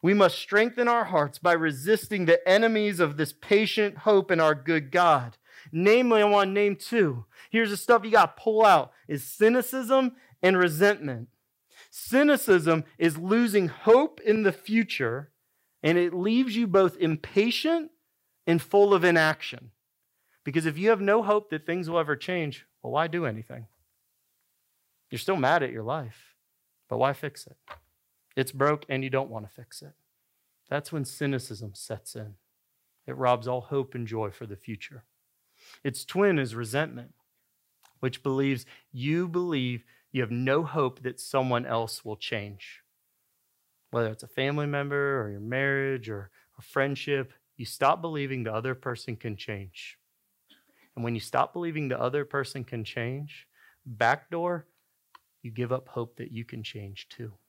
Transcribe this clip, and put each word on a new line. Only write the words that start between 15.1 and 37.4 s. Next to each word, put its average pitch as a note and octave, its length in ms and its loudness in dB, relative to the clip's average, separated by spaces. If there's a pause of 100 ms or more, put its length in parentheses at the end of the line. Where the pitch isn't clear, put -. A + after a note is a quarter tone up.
and D#3+ 160 4
it F3 160 0
leaves A3 440 0
you A#3 100 0
both F#3+ 300 4
impatient A#3 960 0 (560)
and E3 120 4
full G3+ 320 4
of F#3 120 4
inaction. D#3 680 2 (720)
Because D#3 220 -2
if D#3 100 -2
you F#3+ 140 0
have A3 100 4
no G3+ 220 2
hope G#3 300 0
that D#3 160 -8
things E3+ 200 -4
will E3+ 120 0
ever D3+ 160 0
change, D#3+ 500 -6 (160)
well, A#2+ 120 -8
why D3+ 120 0
do E3+ 220 -4
anything? A2+ 400 -12 (1400)
You're A#2+ 80 -8
still F#3+ 160 -2
mad D3+ 260 4
at B2+ 100 -4
your A#2 120 -10
life, B2 520 -10 (540)
but A2+ 80 -6
why C3 160 2
fix - 320 -12
it? - 100 -20 (800)
It's C3 160 -2
broke D3 380 0
and C3+ 140 -4
you C3+ 80 -6
don't C3+ 180 -2
want A2 160 -12
to - 80 -20
fix - 300 -20
it. D3 100 -20 (760)
That's D3 220 -6
when D3 140 -4
cynicism A#2+ 680 -8
sets - 400 -14
in. G#2+ 180 -14 (720)
It C3 100 -10
robs B2 320 0
all B2+ 140 -4
hope C3+ 320 -6
and A#2+ 140 -8
joy A2 240 -6
for A2+ 160 -16
the G#2 80 -14
future. A2 480 -16 (800)
Its C3+ 200 -8
twin F#3+ 360 2
is A#2+ 160 -4
resentment, A#2+ 580 -6 (840)